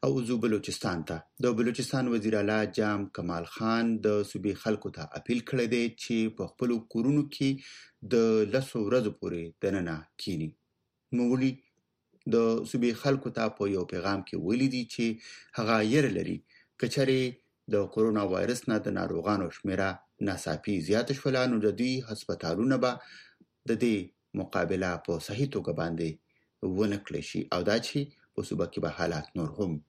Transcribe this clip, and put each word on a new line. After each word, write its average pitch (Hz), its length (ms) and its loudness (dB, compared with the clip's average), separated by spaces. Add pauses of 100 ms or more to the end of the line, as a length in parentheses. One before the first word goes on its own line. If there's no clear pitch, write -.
او 135 80 4 (160)
ځو 123 120 2
بلوچستان 104 680 0
ته. 85 80 -4 (280)
د 123 140 4
بلوچستان 123 560 0
وزیر 107 240 0
اعلی 104 180 2 (220)
جام 104 260 2 (140)
کمال 87 340 -4
خان 113 320 0 (220)
د - 20 6 (220)
صوبې 98 340 -4
خلکو 104 320 -2
ته 80 60 -10 (160)
اپیل 120 200 -2 (120)
کړی 127 240 0
دی 120 100 2 (180)
چې 110 380 0
په 95 100 -2
خپلو 120 260 0 (180)
کورونو 135 280 4 (120)
کې 139 160 0 (640)
د - 20 2 (400)
لسو 131 340 0
ورځو 113 320 2
پورې 92 220 -4 (220)
دننه 92 300 0 (300)
کینی. 78 240 -4 (680)
نوموړي 127 360 2 (840)
د - 20 8 (340)
صوبې 117 340 2
خلکو 135 340 2
ته 110 220 0
په 101 120 2
یو 92 200 0
پیغام 95 340 -2
کې - 180 -8
ویلي 120 300 2
دي 127 80 -2 (120)
چې 117 120 0 (540)
هغه 113 160 2 (180)
یره 139 240 4
لري 90 180 -2 (440)
که 123 140 0
چېرې 131 280 4 (540)
د 98 200 2
کرونا 107 380 4
وایرس 98 280 0 (100)
نه 107 120 4
د 98 140 -2
ناروغانو 87 580 0
شمیره 95 320 0 (400)
ناڅاپي 90 480 -2 (140)
زیاته 123 300 2
شوله، 131 340 2
نو - 100 2
د 104 160 4
دوی 127 140 0 (160)
هسپتالونه 107 760 0
به 123 80 4 (760)
د 113 140 0
دې 117 140 4 (480)
مقابله 92 480 0 (160)
په 85 220 -2
صحیح 131 260 -2
توګه 90 240 -2
باندې 82 280 -2 (540)
ونه 101 440 0
کړی - 160 -6 (100)
شي، - 100 -2 (120)
او 90 60 2 (120)
دا 117 140 4
چې - 120 -2 (380)
په - 120 -4
صوبه - 240 0
کې - 120 -4
به 85 120 -2
حالات 82 400 -4
نور 82 220 -4
هم 92 160 0 (140)